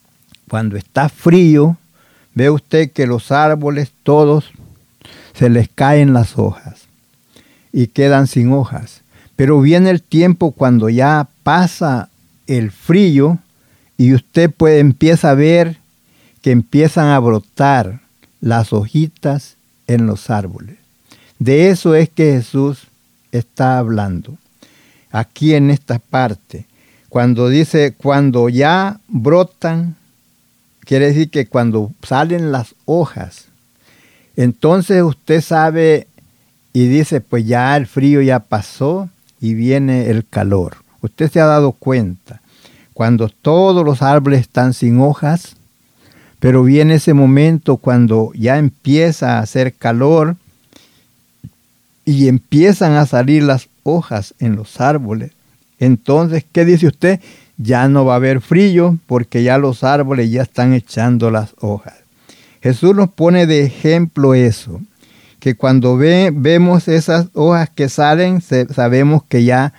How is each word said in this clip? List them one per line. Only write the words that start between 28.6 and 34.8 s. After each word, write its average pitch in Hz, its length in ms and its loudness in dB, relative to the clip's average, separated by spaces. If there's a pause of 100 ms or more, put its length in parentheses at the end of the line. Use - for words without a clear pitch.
brotan", 165 880 -2 (840)
quiere 135 260 0
decir 151 220 0
que 135 160 -4
cuando 110 460 -2 (120)
salen 160 480 -4
las 127 240 -8 (100)
hojas, 143 600 -6 (880)
entonces 175 680 0